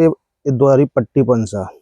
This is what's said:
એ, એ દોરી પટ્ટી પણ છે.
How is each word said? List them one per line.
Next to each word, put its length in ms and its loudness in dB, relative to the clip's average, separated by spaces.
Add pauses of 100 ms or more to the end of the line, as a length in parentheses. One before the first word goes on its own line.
એ, 60 0 (320)
એ 160 -2
દોરી 320 2
પટ્ટી 360 -2
પણ 220 -2
છે. 120 -8 (180)